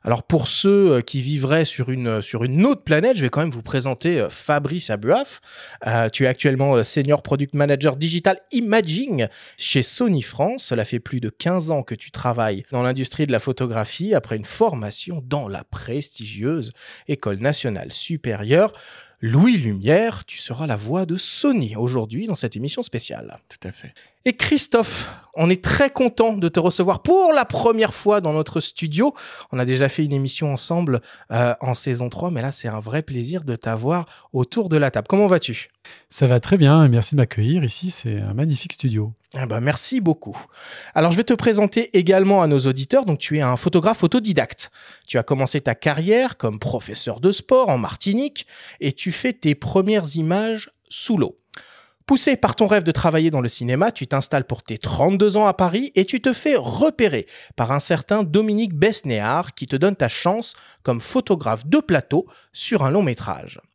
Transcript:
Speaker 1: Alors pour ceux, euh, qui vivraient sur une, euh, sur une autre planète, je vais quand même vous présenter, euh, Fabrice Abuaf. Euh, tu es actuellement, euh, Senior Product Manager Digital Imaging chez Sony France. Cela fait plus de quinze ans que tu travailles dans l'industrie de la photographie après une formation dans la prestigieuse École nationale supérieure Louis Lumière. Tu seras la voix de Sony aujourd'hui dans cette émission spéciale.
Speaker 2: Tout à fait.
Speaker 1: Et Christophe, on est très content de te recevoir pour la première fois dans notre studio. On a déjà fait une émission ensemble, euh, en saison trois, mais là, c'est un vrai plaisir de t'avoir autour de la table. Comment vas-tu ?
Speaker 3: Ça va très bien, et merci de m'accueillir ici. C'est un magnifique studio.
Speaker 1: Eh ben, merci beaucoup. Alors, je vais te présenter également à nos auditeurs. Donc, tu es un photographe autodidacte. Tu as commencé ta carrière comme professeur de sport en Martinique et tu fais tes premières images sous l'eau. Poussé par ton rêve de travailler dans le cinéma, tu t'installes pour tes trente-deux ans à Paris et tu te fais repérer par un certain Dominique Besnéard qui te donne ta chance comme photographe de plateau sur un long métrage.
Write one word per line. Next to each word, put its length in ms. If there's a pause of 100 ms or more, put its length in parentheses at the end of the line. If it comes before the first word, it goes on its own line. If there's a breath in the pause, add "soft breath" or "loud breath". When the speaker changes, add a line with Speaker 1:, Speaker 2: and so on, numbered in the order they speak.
Speaker 1:
Alors 200
pour 240
ceux, 460
euh, 60
qui 200
vivraient 440
sur 240
une, 200
euh, 140
sur 200
une 240
autre 160
planète, 340
je 60
vais 60
quand 120
même 120
vous 100
présenter, 560
euh, 120
Fabrice 600
Abuaf. 500 (460 loud breath)
Euh, 220
tu 160
es 20
actuellement, 480
euh, 80
Senior 400
Product 320
Manager 400
Digital 460 (100)
Imaging 760 (280 loud breath)
chez 280
Sony 380
France. 420
Cela 200
fait 140
plus 220
de 100
quinze 400
ans 140
que 100
tu 160
travailles 600
dans 100
l'industrie 460
de 40
la 60
photographie 760
après 220
une 100
formation 800
dans 220
la 160
prestigieuse 1120 (340 loud breath)
École 320
nationale 540
supérieure 800 (480 loud breath)
Louis 360
Lumière. 680
Tu 140
seras 280
la 80
voix 320
de 100
Sony 600
aujourd'hui 500
dans 80
cette 220
émission 260
spéciale. 560 (100)
Speaker 2:
Tout 200
à 20
fait. 240 (300 soft breath)
Speaker 1:
Et 100
Christophe, 760 (240 loud breath)
on 160
est 140
très 260
content 440
de 140
te 120
recevoir 420
pour 300
la 120
première 480
fois 280
dans 120
notre 280
studio. 540 (360 loud breath)
On 80
a 60
déjà 240
fait 160
une 80
émission 400
ensemble, 480 (320 loud breath)
euh, 280
en 140
saison 340
trois, 220
mais 100
là, 120
c'est 160
un 100
vrai 240
plaisir 400
de 140
t'avoir 500 (260 loud breath)
autour 360
de 80
la 160
table. 160
Comment 180
vas-tu ? 440 (380 loud breath)
Speaker 3:
Ça 200
va 100
très 180
bien, 280
et 40
merci 280
de 40
m'accueillir 440
ici. 260
C'est 300
un 120
magnifique 420
studio. 380 (240)
Speaker 1:
Eh 100
ben, 120
merci 420
beaucoup. 400 (540 loud breath)
Alors, 160
je 60
vais 80
te 80
présenter 640
également 440
à 40
nos 140
auditeurs. 460
Donc, 120
tu 200
es 20
un 160
photographe 480
autodidacte. 640 (340 loud breath)
Tu 140
as 60
commencé 360
ta 140
carrière 640
comme 240
professeur 580
de 140
sport 380
en 80
Martinique 680 (320 loud breath)
et 140
tu 180
fais 220
tes 240
premières 580
images 560 (180)
sous 280
l'eau. 240 (640 loud breath)
Poussé 320
par 200
ton 100
rêve 160
de 80
travailler 400
dans 100
le 80
cinéma, 440
tu 160
t'installes 360
pour 200
tes 120
trente-deux 600
ans 100
à 80
Paris 400
et 100
tu 160
te 120
fais 240
repérer 720 (280 loud breath)
par 160
un 80
certain 460
Dominique 500
Besnéard 800
qui 140
te 80
donne 180
ta 140
chance 460 (280 soft breath)
comme 180
photographe 640
de 140
plateau 480 (260 soft breath)
sur 300
un 80
long 140
métrage. 560 (140)